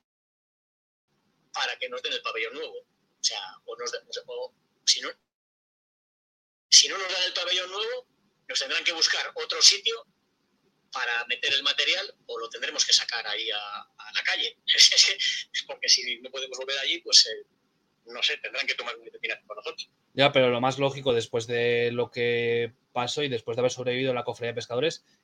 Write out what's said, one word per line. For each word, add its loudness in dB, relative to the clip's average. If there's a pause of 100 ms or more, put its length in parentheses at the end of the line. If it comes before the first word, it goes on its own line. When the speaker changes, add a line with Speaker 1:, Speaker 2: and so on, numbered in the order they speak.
(1500)
Speaker 1:
para -4
que -8
nos -8
den -4
el -4
pabellón -4
nuevo. -10
O -20
sea, -2 (240)
o -12
nos -8
den, -8 (260)
o, -10 (320)
si 2
no, -6 (1600)
si 10
no -4
nos -4
dan 0
el -2
pabellón -2
nuevo, -6 (400)
nos -4
tendrán -4
que 2
buscar 0
otro -4
sitio 4 (840)
para -2
meter -2
el 0
material 0 (120)
o -8
lo -6
tendremos -4
que 4
sacar 0
ahí -4
a, -4
a -10
la 0
calle. -2 (100)
<laughs> 4
Porque -4
si 2
no -14
podemos -8
volver -6
allí, -4
pues, 6
eh, -10 (600)
no -8
sé, 0
tendrán -6
que -2
tomar -6
una -16
determinación -10
con -12
nosotros. -12 (240)
Speaker 2:
Ya, 4
pero 6
lo 2
más 0
lógico 0
después -2
de 0
lo -4
que 0 (200)
pasó -2
y -2
después -4
de 0
haber 2
sobrevivido -2
la -2
Cofradía -6
de -12
Pescadores -2 (200)